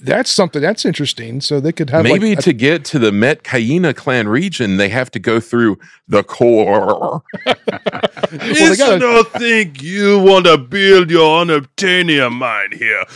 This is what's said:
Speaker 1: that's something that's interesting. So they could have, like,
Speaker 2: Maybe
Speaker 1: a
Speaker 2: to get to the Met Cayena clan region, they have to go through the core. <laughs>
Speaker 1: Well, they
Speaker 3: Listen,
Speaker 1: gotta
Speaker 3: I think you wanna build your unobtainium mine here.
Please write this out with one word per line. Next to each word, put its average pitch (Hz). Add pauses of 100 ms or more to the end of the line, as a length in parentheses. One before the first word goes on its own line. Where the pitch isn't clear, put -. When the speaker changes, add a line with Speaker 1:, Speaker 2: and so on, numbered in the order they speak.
Speaker 1:
that's 226
something 156
that's 190
interesting. 139
So 147
they 156
could 151
have, 156
like, -
Speaker 2:
Maybe 214
Speaker 1:
a 175
Speaker 2:
to 147
get 143
to -
the 110
Met 123
Cayena 135
clan 120
region, 123
they 101
have 123
to -
go 113
through 117 (300)
the 101
core. 107
<laughs> - (1000)
Speaker 1:
Well, -
they 160 (320)
Speaker 3:
Listen, 240
Speaker 1:
gotta 233
Speaker 3:
I 240
think 214
you 202
wanna 185
build 185
your 165
unobtainium 156
mine 113
here. 107 (100)